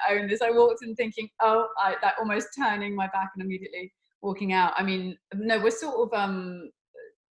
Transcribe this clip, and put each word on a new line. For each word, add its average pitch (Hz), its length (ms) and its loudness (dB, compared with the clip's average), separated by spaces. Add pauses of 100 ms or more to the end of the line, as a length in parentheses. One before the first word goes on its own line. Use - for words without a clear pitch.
(100)
own 202 180 2
this." 220 140 0
I 233 80 4
walked 233 340 6
in 226 100 -8
thinking, 220 360 -4 (100)
"Oh," 226 260 4 (120)
I, 190 240 2
that 202 160 2
almost 214 360 -2
turning 208 400 -2
my 190 120 -2
back 190 280 -4
and 190 80 -10
immediately 185 480 -8 (300)
walking 196 320 -4
out. 180 240 4
I 185 60 0
mean, 185 340 -2 (180)
no, 220 280 0
we're 226 80 6
sort 262 260 -4
of, 226 160 0
um, 185 580 -4 (600)